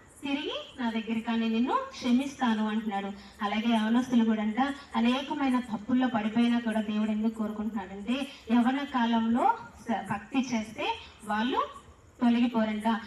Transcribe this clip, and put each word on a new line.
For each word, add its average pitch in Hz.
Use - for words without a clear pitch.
తిరిగి 294
నా 233
దగ్గరికి 220
కానీ 226
నిన్ను 240
క్షమిస్తాను" 247
అంటున్నాడు. 202
అలాగే 214
యవనస్తులు 226
కూడా 214
అంట 247
అనేకమైన 262
తప్పుల్లో 247
పడిపోయినా 233
కూడా 220
దేవుడు 214
ఎందుకు 220
కోరుకుంటున్నాడంటే 208
యవన 247
కాలంలో 233
స-, 196
భక్తి 254
చేస్తే 254
వాళ్ళు 262
తొలగిపోరంట. 226